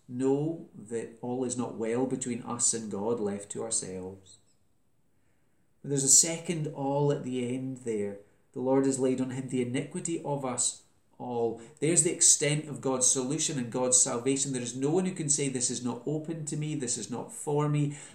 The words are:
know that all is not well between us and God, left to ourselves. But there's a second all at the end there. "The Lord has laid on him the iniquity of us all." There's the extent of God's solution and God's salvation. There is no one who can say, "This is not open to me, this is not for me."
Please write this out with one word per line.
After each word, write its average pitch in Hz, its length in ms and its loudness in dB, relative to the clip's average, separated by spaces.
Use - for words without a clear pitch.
know 139 680 0
that 113 440 -8
all 123 240 -2
is 123 140 -2
not 113 220 -4
well 117 260 2
between 123 380 -4
us 120 320 0
and 110 160 -6
God, 104 280 0
left 101 340 -4
to 117 100 -6
ourselves. 95 760 -6
But 143 80 -8
there's 139 140 2
a 135 60 2
second 165 580 4
all 143 440 2
at 143 120 0
the 127 200 -2
end 131 260 -4
there. 101 400 -2
"The 127 80 -6
Lord 135 240 4
has 123 140 2
laid 131 200 2
on 123 120 -2
him 127 180 -6
the 127 140 0
iniquity 151 600 -4
of 139 220 -2
us - 380 -2
all." 117 420 -2
There's 165 240 6
the 165 100 2
extent 151 560 4
of - 120 -8
God's 131 260 2
solution 143 500 0
and 120 140 -4
God's 127 280 4
salvation. 135 540 2
There 123 80 -2
is 120 140 -6
no 135 160 0
one 185 140 2
who 185 100 -2
can 156 140 -4
say, 143 200 2
"This 123 220 -2
is 123 120 -4
not 120 220 -4
open 156 400 -4
to 170 100 -6
me, 151 200 -2
this 123 240 -4
is 107 100 -8
not - 240 -8
for 147 340 0
me." 147 300 2